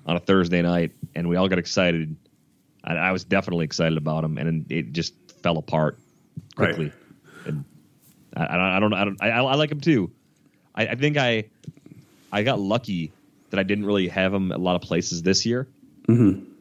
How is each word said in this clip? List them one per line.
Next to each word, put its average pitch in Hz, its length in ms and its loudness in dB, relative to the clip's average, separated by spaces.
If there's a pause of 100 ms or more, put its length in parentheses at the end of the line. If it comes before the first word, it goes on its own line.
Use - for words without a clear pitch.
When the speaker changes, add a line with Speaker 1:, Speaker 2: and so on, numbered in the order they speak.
Speaker 1:
on 82 100 0
a 87 40 -2
Thursday 90 420 2
night, 87 300 0 (220)
and 85 140 -4
we 87 80 0
all 95 120 2
got 92 100 0
excited. 85 580 0 (680)
I, 85 120 -6
I 90 160 0
was 92 120 -4
definitely 90 400 0
excited 80 340 0
about 78 260 -2
him, 78 140 -4
and 80 320 -4
it 76 220 -4
just 82 220 -6 (280)
fell 85 160 0
apart 78 400 -2 (580)
Speaker 2:
Right. - 180 0
Speaker 1:
quickly. 76 180 -4 (540)
And - 180 -6 (720)
I, 80 100 -2
I, 92 300 0
I 98 40 2
don't, 107 140 4
I 98 100 0
don't, 98 180 -4
I, 107 80 2
I 131 240 0
like 147 160 2
him 147 100 -6
too. 135 300 2 (640)
I, 110 140 0
I 117 80 -4
think 147 200 0
I, 117 280 2 (880)
I 104 100 2
got 120 180 0
lucky 98 520 -2 (380)
that 95 80 0
I 98 40 2
didn't 101 240 0
really 101 220 2
have 95 260 0
him 95 180 0
a - 60 -4
lot 90 180 2
of 87 60 -4
places 85 400 -2
this 92 240 2
year. 82 200 -2 (400)
Speaker 2:
Mm-hmm. 110 380 4 (160)